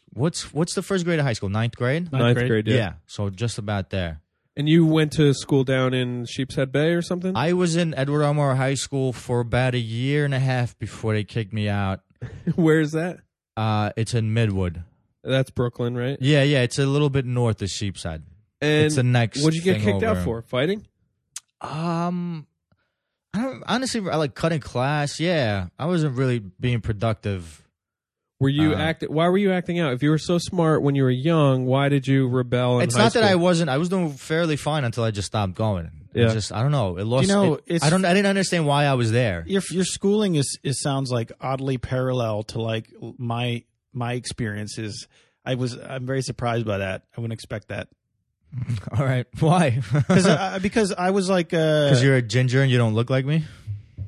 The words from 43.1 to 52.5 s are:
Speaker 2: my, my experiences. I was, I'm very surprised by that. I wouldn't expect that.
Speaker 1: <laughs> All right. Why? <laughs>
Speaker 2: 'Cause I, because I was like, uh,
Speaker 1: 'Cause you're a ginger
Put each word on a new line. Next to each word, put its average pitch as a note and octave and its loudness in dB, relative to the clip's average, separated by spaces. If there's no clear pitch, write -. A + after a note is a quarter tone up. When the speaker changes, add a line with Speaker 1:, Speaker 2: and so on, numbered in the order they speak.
Speaker 2:
my, A#2+ -4
my A#2+ -6
experiences. G#2+ -8
I B2+ -4
was, B2 -4
I'm C3 -12
very C3+ -4
surprised A#2 -4
by G#2 -2
that. F#2+ -4
I A#2+ -8
wouldn't A2+ -6
expect - -12
that. G#2 -10
Speaker 1:
<laughs> - -6
All C#3+ 2
right. B2+ 0
Why? D#3 4
<laughs> G3+ 2
Speaker 2:
'Cause F#3 6
I, F#3+ 2
because G3 0
I F3+ 0
was G3 0
like, F3+ 0
uh, D#3 4
Speaker 1:
'Cause C3 6
you're C3+ 6
a B2+ 4
ginger B2 2